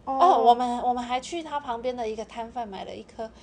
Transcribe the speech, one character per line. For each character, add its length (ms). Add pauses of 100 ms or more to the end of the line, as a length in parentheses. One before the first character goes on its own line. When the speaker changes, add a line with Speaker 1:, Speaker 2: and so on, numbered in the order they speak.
Speaker 1:
哦。 140
Speaker 2:
哦， 240
我 100
们， 280
我 120
们 100
还 180
去 220
他 180
旁 200
边 160
的 100
一 100
个 80
摊 260
贩 180
买 160
了 100
一 100
颗， 260 (120)